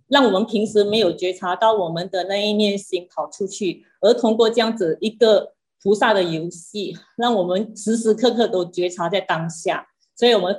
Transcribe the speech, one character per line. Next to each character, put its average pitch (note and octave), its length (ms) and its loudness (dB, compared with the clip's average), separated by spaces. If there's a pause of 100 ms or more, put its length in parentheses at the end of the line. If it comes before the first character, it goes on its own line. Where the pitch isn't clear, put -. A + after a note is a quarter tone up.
让 C#4 200 4
我 G#3 40 2
们 F#3+ 140 0
平 A3 220 -2
时 G#3 180 2
没 G#3 140 0
有 F#3 120 2
觉 F3+ 220 -4
察 F#3 240 -4
到 A3 160 2
我 F#3+ 160 0
们 E3+ 220 -8
的 F3+ 140 -4
那 G3 120 -4
一 G#3 160 -2
念 G#3 240 2
心 F3+ 320 -8
跑 D3 220 -8
出 G3 160 -6
去， F#3+ 400 -6 (160)
而 G#3+ 100 6
通 A3+ 240 0
过 A3 140 4
这 A#3 60 -4
样 A3+ 200 0
子 E3+ 240 -2
一 A3 80 -2
个 G#3+ 460 2 (280)
菩 G3+ 120 2
萨 A3+ 180 2
的 F#3+ 100 2
游 E3 280 -4
戏， - 440 -12 (220)
让 A#3+ 180 0
我 F#3+ 80 2
们 F#3 320 -4
时 A3 220 -2
时 A3 160 2
刻 A#3 200 0
刻 A3+ 140 2
都 F3+ 200 -2
觉 F3+ 240 -4
察 F3 180 -6
在 F#3+ 100 -2
当 E3 300 -4
下， D#3+ 400 -6 (260)
所 A#3+ 140 2
以 A#3 60 6
我 G3 60 2
们 F#3 180 -2